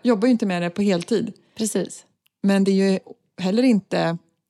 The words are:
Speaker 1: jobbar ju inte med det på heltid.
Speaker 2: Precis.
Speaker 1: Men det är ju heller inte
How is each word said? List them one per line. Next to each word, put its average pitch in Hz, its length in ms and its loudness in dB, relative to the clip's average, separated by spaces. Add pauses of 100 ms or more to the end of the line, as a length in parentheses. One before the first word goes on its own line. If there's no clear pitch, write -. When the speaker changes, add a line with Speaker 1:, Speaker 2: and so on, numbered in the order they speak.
Speaker 1:
jobbar 233 260 2
ju 254 40 4
inte 226 140 0
med 175 160 -2
det 175 80 -2
på 202 120 -4
heltid. 190 500 -2 (240)
Speaker 2:
Precis. - 480 -6 (380)
Speaker 1:
Men 196 220 2
det 190 60 2
är 196 220 2
ju 190 60 0 (400)
heller 190 240 0
inte 180 560 0 (320)